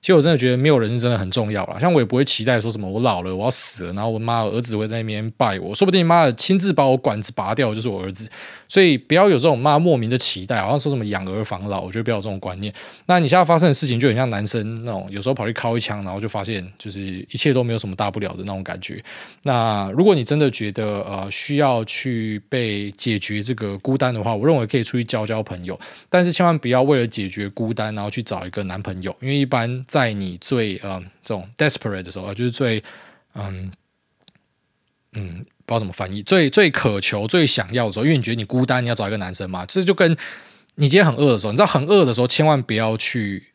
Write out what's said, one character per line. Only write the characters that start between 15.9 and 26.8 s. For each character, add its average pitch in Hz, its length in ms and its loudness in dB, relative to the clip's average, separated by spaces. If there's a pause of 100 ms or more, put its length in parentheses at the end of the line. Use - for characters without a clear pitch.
然 92 80 -8
后 98 80 -8
就 110 80 -6
发 104 160 -6
现 95 240 -8 (120)
就 104 100 -14
是 98 100 -10 (300)
一 - 80 -6
切 143 160 4
都 123 100 2
没 117 100 -2
有 113 40 -2
什 107 100 -6
么 92 80 -8
大 104 140 -2
不 107 100 -8
了 98 100 -6
的 87 100 -12
那 95 80 -10
种 95 160 -8
感 95 180 -10
觉。 - 220 -12 (400)
那 113 480 0
如 135 120 2
果 202 120 6
你 131 80 0
真 143 160 0
的 143 100 4
觉 107 220 -4
得， 104 300 -4
呃， 98 280 -8
需 143 280 -2
要 127 280 2
去 110 640 -4
被 104 400 -4
解 104 300 -2
决 104 240 -4
这 123 100 -4
个 98 240 -6
孤 131 180 -2
单 127 160 0
的 110 120 -6
话， 113 100 -2
我 107 140 0
认 160 100 4
为 113 80 0
可 123 140 -2
以 113 40 -2
出 127 140 -4
去 120 60 0
交 110 240 -4
交 110 160 -4
朋 90 200 -10
友， 90 160 -8 (300)
但 180 160 4
是 175 60 2
千 180 120 2
万 170 140 4
不 123 120 -4
要 127 120 4